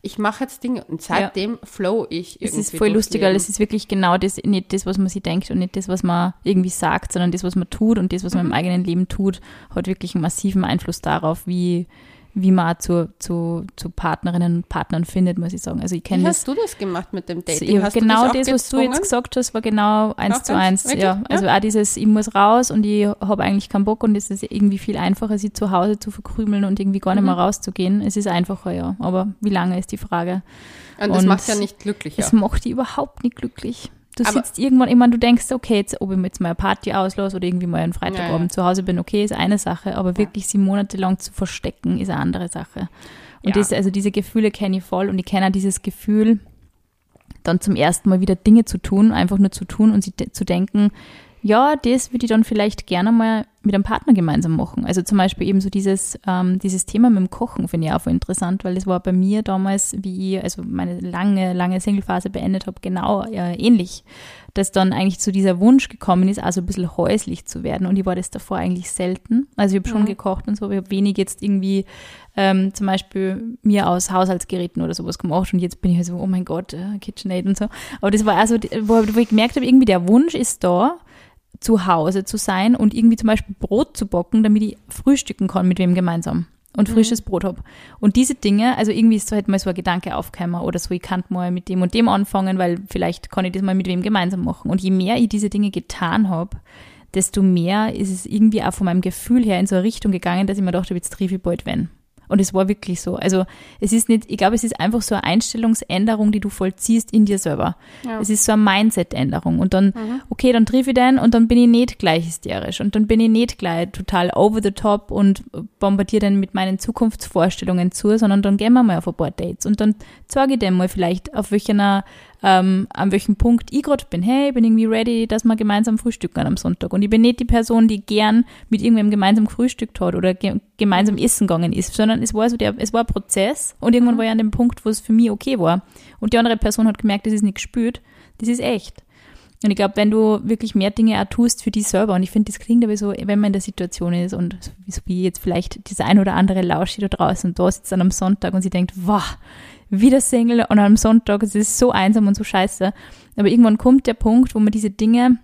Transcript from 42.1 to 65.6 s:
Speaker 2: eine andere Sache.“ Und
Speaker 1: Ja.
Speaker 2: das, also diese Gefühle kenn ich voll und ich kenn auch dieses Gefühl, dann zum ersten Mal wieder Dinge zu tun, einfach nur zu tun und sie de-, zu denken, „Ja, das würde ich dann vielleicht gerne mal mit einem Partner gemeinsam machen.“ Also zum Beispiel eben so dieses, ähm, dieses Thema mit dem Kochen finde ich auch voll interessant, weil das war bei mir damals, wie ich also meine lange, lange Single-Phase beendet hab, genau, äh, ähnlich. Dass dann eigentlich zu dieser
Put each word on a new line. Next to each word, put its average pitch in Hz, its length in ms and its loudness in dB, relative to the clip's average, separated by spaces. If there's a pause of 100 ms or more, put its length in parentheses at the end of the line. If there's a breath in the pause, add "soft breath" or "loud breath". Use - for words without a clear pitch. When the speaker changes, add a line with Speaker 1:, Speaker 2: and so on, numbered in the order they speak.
Speaker 2:
eine - 100 -4
andere 175 280 -4
Sache.“ 180 400 -10 (540 loud breath)
Und 196 120 -2
Speaker 1:
Ja. 202 80 4
Speaker 2:
das, 196 100 -2
also 196 180 0
diese 196 200 -2
Gefühle 208 400 0
kenn 190 240 -4
ich 185 80 -4
voll 190 260 -4
und 190 100 -2
ich 180 60 -4
kenn 190 200 0
auch 190 80 2
dieses 196 300 -2
Gefühl, 214 580 2 (1000)
dann 175 180 0
zum 202 160 0
ersten 175 340 0
Mal 185 100 2
wieder 190 140 0
Dinge 220 300 6
zu - 140 -6
tun, 214 340 2
einfach 185 260 0
nur 196 140 4
zu - 120 -10
tun 214 280 2
und 202 120 2
sie 185 60 -10
de-, - 220 -10
zu - 120 -6
denken, 202 460 0 (520 loud breath)
„Ja, 247 340 4
das 247 360 -2
würde 247 140 -2
ich 226 40 -4
dann 220 140 6
vielleicht 208 420 -2
gerne 190 260 0
mal 220 340 2 (160)
mit 202 120 0
einem 196 80 2
Partner 226 300 0
gemeinsam 160 440 2
machen.“ - 280 -4
Also 180 160 0
zum 202 160 -2
Beispiel 185 320 0
eben 196 140 2
so 196 80 -4
dieses, 196 560 -4
ähm, 185 320 0
dieses 185 260 -4
Thema 233 240 2
mit 214 100 4
dem 185 120 -2
Kochen - 360 -6
finde 165 200 -4
ich 156 80 -2
auch - 80 -4
voll 165 100 -2
interessant, 180 500 -4
weil 180 120 -4
das 190 120 -6
war 180 140 0
bei 185 120 -4
mir 196 300 0
damals, 196 560 -2
wie 190 380 -6
ich 185 60 -6
also - 200 -8
meine 180 380 -6
lange, 185 540 0
lange 180 260 0
Single-Phase 190 480 -2
beendet 190 380 -4
hab, - 160 -12
genau, 185 400 -2
äh, 180 320 -6
ähnlich. 214 500 2 (480 loud breath)
Dass 196 200 -2
dann 190 200 2
eigentlich 185 280 -2
zu 208 120 -2
dieser 190 280 0